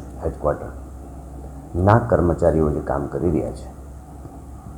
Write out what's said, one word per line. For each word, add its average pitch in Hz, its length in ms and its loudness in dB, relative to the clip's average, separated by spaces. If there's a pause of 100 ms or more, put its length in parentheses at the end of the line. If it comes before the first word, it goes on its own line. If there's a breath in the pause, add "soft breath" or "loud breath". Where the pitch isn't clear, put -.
(240)
હેડક્વાર્ટરના - 1700 0
કર્મચારીઓ 80 720 6
જે 73 100 0
કામ 69 260 -2
કરી 69 240 0
રહ્યા 76 200 0
છે - 180 -10 (1080)